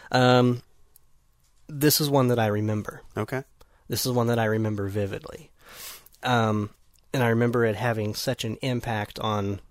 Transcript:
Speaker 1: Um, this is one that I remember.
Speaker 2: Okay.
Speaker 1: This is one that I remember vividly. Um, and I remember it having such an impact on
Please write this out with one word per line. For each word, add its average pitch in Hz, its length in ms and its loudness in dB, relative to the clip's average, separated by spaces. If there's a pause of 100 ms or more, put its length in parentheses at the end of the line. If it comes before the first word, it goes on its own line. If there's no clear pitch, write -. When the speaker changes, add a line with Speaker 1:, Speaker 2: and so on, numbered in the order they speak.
(120)
Speaker 1:
Um, 123 500 4 (1040)
this 147 320 2
is 151 100 0
one 135 200 4
that 120 100 2
I 110 80 4
remember. 107 540 -2 (160)
Speaker 2:
Okay. 127 260 -4 (460)
Speaker 1:
This - 160 -4
is 131 60 -2
one 120 160 2
that 117 120 2
I 113 60 2
remember 107 420 0
vividly. 101 640 -6 (720)
Um, 110 460 0 (440)
and 131 100 0
I 117 60 4
remember 117 360 2
it 107 100 2
having 107 400 -2
such - 300 -4
an 110 160 -6
impact 117 580 -4
on 101 400 -2 (120)